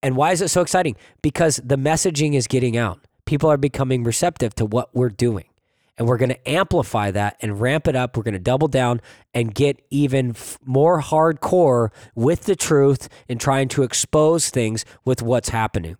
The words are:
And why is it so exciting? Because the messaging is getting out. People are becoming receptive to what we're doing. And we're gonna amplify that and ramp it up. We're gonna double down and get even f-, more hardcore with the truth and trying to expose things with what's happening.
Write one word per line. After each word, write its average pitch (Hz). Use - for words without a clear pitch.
And 131
why 147
is 180
it 185
so 180
exciting? 175
Because 147
the 135
messaging 151
is 127
getting 123
out. 110
People 151
are 147
becoming 131
receptive 120
to 113
what 110
we're 123
doing. 107
And 117
we're 120
gonna 127
amplify 139
that 101
and 104
ramp 135
it 143
up. 127
We're 117
gonna 107
double 131
down 123
and 117
get 139
even 135
f-, -
more 147
hardcore 156
with 127
the 196
truth 139
and 120
trying 135
to 143
expose 156
things 113
with 127
what's 117
happening. 104